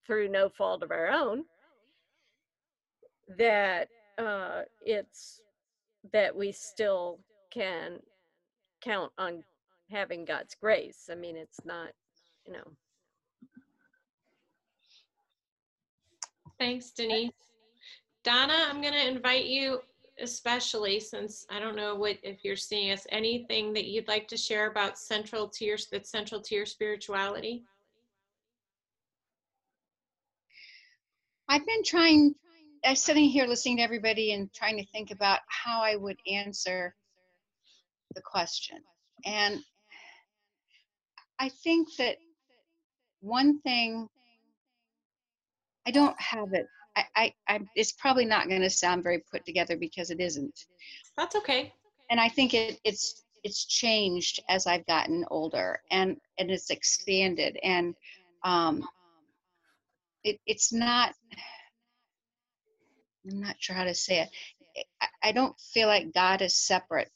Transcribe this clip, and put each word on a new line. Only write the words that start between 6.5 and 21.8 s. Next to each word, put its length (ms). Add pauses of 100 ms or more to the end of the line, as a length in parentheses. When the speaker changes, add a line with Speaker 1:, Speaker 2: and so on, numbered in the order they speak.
Speaker 1:
still 680 (320)
can 480 (800)
count 360
on 260 (480)
having 320
God's 320
grace. 560
I 40
mean, 200
it's 300
not, 240 (560)
you 80
know. 180 (3750)
Speaker 2:
Thanks, 340
Denise. 400 (960)
Donna, 420
I'm 120
gonna 160
invite 480
you, 340 (400)
especially 800
since 500
I 120
don't 160
know 180